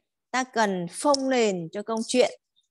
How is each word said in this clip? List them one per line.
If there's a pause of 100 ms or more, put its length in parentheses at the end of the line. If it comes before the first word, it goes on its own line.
(320)
ta
cần
phông
nền
cho
câu (100)
chuyện (320)